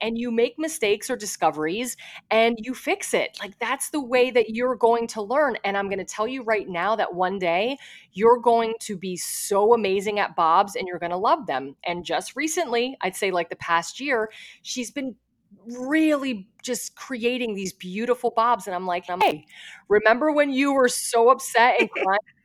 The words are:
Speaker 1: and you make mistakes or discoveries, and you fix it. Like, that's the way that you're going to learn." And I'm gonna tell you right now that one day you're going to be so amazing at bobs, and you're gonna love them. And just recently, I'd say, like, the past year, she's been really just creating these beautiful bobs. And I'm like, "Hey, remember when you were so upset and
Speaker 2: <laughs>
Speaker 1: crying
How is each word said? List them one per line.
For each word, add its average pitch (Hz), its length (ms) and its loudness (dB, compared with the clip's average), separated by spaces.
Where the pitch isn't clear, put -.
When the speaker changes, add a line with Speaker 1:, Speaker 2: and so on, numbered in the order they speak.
Speaker 1:
and 226 160 -6
you 240 140 -4
make 233 260 0
mistakes 226 520 -2
or 247 80 -4
discoveries, 180 800 -2
and 226 300 4
you 247 120 -6
fix - 400 -4
it. 175 280 0
Like, 202 180 -12
that's 247 300 -4
the 302 120 -4
way 247 300 2
that 226 200 2
you're 247 240 -2
going 233 320 2
to 220 140 -8
learn." 247 440 0
And 196 120 -2
I'm 196 120 -2
gonna 190 160 -4
tell 214 220 -4
you 262 160 -6
right 214 260 0
now 185 260 0
that 208 180 -2
one 185 260 0
day 185 380 0
you're 233 260 6
going 233 420 2
to 208 160 -8
be 180 200 -8
so 208 560 2
amazing 208 460 0
at 175 180 -2
bobs, 180 400 4
and 190 100 -8
you're 175 120 -6
gonna 170 180 -4
love 247 300 0
them. 139 280 -4
And 175 200 -6
just 165 320 -4
recently, 262 640 -2
I'd 190 160 -4
say, 196 140 -2
like, 180 180 -2
the 185 80 -10
past - 420 -2
year, 240 320 -2
she's 240 300 -8
been 262 240 -8
really 262 800 0
just - 320 -8
creating 240 600 -2
these 190 180 -6
beautiful 226 600 -4
bobs. 226 320 2
And 185 80 -6
I'm 185 120 -6
like, 180 180 -4
"Hey, 151 240 0
remember 220 420 4
when 294 200 2
you 277 220 2
were 254 160 6
so 233 420 4
upset 233 480 4
and 226 100 2
Speaker 2:
<laughs> - 20 -20
Speaker 1:
crying 190 280 0